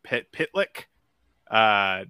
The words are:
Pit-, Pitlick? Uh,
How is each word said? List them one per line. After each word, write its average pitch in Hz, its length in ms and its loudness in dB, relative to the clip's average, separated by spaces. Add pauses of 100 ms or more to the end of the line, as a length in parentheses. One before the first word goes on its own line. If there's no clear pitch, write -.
Pit-, - 300 -6
Pitlick? - 540 -6 (600)
Uh, 101 600 2